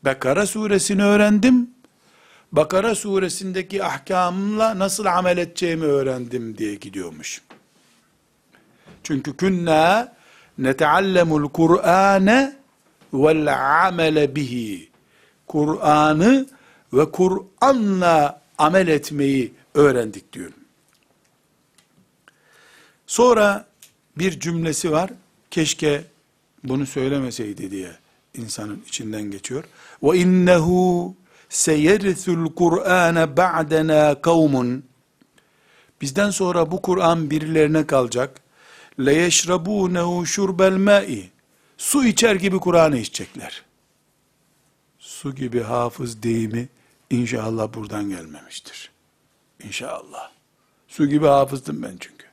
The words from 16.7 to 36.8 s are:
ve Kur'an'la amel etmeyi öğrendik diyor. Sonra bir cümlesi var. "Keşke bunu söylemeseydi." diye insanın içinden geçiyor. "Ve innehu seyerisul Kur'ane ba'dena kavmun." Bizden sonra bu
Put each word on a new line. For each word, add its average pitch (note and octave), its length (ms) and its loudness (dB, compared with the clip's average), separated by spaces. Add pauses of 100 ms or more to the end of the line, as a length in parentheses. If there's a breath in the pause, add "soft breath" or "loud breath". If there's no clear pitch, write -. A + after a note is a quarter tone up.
ve D3+ 180 2
Kur'an'la F#3 1300 2 (160)
amel F3 300 2
etmeyi C#3 680 -2 (200 soft breath)
öğrendik B2 580 2
diyor. - 200 -18 (2500 soft breath)
Sonra A3 600 2 (520)
bir E3 220 -4
cümlesi E3 520 -4
var. F3+ 180 0 (400)
"Keşke D3+ 540 -2 (600)
bunu C3 220 -4
söylemeseydi." B2+ 840 -6
diye F#2 200 -12 (440)
insanın G#2+ 540 -12
içinden G#2+ 340 -10
geçiyor. G#2 420 -12 (380 loud breath)
"Ve E3 160 4
innehu F3+ 960 2 (340 soft breath)
seyerisul E3 1040 0
Kur'ane E3+ 840 2
ba'dena D#3 840 2
kavmun." C#3 640 2 (1160 soft breath)
Bizden F#3+ 300 -2
sonra F3 400 0
bu F3+ 120 -6